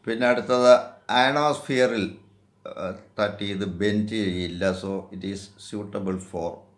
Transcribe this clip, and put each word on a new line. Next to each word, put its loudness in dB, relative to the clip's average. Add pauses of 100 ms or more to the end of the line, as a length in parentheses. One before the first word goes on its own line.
പിന്നെ -2
അടുത്തത് 6 (360)
അയണോസ്ഫിയറിൽ, 2 (600)
ആ, -8 (260)
തട്ടി -2
ഇത് -4
ബെൻഡ് 0
ചെയ്യില്ല. -2 (100)
So -6 (240)
it -10 (100)
is -10 (260)
suitable -6 (140)
for -4 (260)